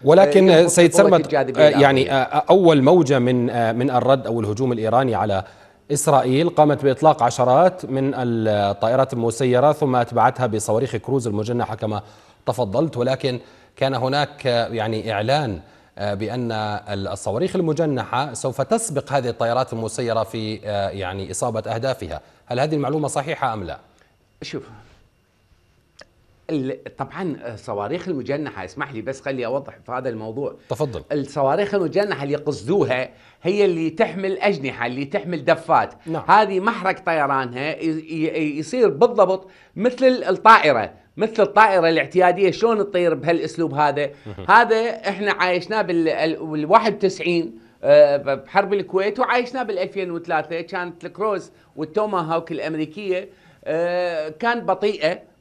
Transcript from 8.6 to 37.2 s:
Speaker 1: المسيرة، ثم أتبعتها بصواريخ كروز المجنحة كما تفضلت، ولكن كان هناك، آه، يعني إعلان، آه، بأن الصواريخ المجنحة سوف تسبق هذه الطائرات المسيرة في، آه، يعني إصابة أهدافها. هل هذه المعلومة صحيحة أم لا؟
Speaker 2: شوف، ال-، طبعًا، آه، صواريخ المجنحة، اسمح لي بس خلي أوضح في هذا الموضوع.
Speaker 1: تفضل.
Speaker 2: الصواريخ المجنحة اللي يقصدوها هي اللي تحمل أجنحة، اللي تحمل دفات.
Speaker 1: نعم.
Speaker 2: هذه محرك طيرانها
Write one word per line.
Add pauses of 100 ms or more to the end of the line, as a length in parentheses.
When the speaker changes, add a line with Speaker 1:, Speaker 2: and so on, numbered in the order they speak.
Speaker 1:
المسيرة،
ثم
أتبعتها
بصواريخ
كروز
المجنحة
كما (440)
تفضلت،
ولكن (360)
كان
هناك،
آه،
يعني
إعلان، (380)
آه،
بأن
الصواريخ
المجنحة
سوف
تسبق
هذه
الطائرات
المسيرة
في،
آه،
يعني
إصابة
أهدافها. (240)
هل
هذه
المعلومة
صحيحة
أم
لا؟ (600)
Speaker 2:
شوف، (1900)
ال-،
طبعًا،
آه،
صواريخ
المجنحة،
اسمح
لي
بس
خلي
أوضح
في
هذا
الموضوع. (140)
Speaker 1:
تفضل.
Speaker 2:
الصواريخ
المجنحة
اللي
يقصدوها (340)
هي
اللي
تحمل
أجنحة،
اللي
تحمل
دفات. (120)
Speaker 1:
نعم.
Speaker 2:
هذه
محرك
طيرانها